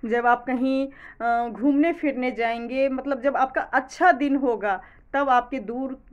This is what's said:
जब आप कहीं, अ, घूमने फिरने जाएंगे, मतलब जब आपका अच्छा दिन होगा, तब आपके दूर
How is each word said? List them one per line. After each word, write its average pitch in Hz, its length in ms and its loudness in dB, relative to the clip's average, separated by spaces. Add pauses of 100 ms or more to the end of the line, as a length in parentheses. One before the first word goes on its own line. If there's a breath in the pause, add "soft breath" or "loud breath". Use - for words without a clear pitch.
जब 233 220 0
आप 240 180 4
कहीं, 269 440 0 (320 loud breath)
अ, 233 280 0
घूमने 285 440 2
फिरने 254 380 -2
जाएंगे, 233 580 -2
मतलब 262 320 -4
जब 269 160 0
आपका 262 240 0
अच्छा 302 520 2
दिन 277 240 2
होगा, 208 460 -2 (300 loud breath)
तब 277 160 0
आपके 247 300 2
दूर 254 440 -8 (100)